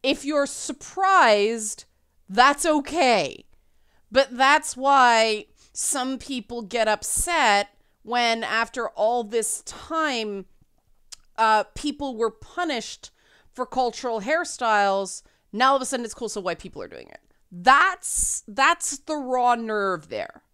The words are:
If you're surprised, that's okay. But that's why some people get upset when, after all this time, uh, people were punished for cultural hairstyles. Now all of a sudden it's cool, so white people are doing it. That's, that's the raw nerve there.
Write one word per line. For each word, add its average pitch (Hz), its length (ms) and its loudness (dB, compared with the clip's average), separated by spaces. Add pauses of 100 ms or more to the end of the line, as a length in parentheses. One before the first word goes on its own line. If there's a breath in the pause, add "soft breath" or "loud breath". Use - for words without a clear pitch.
If 269 240 -2
you're 285 220 0
surprised, 233 1400 0 (420)
that's 254 380 4
okay. 269 800 0 (680)
But 254 240 2
that's 277 400 2
why 240 720 4 (260 soft breath)
some 262 460 -4
people 240 420 -8
get 220 260 -2
upset 214 840 0 (340)
when, 226 400 0
after 226 460 -4
all 233 340 -2
this 220 400 -4
time, 233 840 -4 (920)
uh, 220 280 4 (100)
people 285 420 -6
were 220 140 0
punished - 800 -8 (420 soft breath)
for 247 140 -6
cultural 240 560 -4
hairstyles. 208 1000 0 (280)
Now 254 200 4
all 277 60 4
of 262 40 0
a 254 40 -6
sudden 240 200 -4
it's 208 80 -12
cool, 220 160 -10
so 202 120 -8
white 175 180 -4
people 143 240 -14
are 87 40 -14
doing 62 200 -18
it. - 140 -20 (300)
That's, 277 960 2
that's 277 520 0
the 311 160 -6
raw 247 400 2
nerve 202 540 -4
there. - 340 -10 (100)